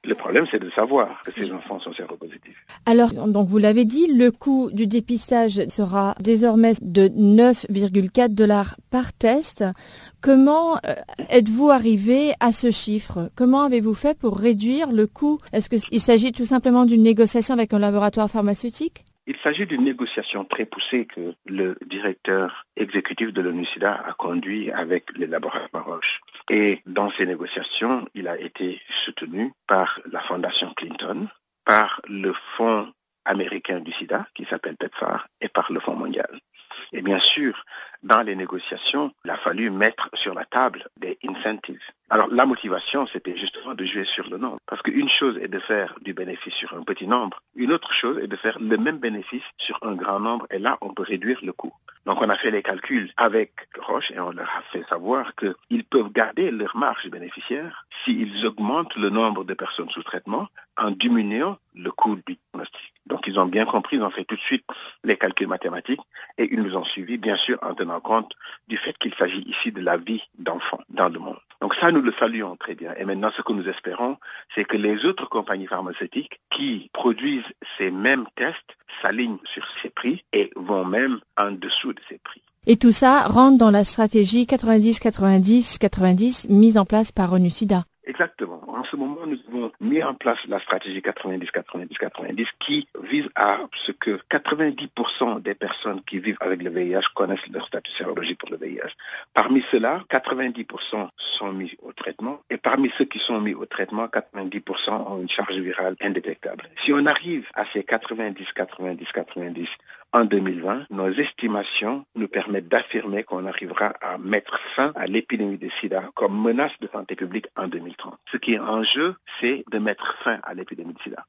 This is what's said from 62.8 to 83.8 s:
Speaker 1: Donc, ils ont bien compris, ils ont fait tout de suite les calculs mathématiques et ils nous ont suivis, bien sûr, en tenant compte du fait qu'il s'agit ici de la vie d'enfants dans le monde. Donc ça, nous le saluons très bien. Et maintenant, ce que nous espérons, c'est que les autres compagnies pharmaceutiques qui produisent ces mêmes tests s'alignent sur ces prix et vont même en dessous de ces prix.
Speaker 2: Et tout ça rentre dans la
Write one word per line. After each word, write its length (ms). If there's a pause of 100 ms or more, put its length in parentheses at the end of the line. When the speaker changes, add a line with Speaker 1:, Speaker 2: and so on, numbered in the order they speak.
Speaker 1:
Donc, 200
ils 120
ont 60
bien 200
compris, 320
ils 60
ont 60
fait 140
tout 120
de 40
suite 240 (400)
les 140
calculs 300
mathématiques 520 (380)
et 120
ils 120
nous 160
ont 80
suivis, 320
bien 180
sûr, 260
en 120
tenant 260
compte 320 (380)
du 80
fait 200
qu'il 160
s'agit 280
ici 320
de 80
la 160
vie 240 (180)
d'enfants 400 (100)
dans 200
le 100
monde. 180 (220)
Donc 140
ça, 180
nous 100
le 180
saluons 360
très 200
bien. 220
Et 80
maintenant, 300
ce 60
que 100
nous 160
espérons, 500 (360)
c'est 100
que 140
les 280
autres 220
compagnies 380
pharmaceutiques 720 (120)
qui 420
produisent 480 (380)
ces 100
mêmes 360 (100)
tests 420 (240)
s'alignent 420
sur 220 (160)
ces 80
prix 340 (100)
et 220
vont 300
même 340 (160)
en 140
dessous 440
de 160
ces 100
prix. 240 (240)
Speaker 2:
Et 100
tout 140
ça 320
rentre 340
dans 140
la 140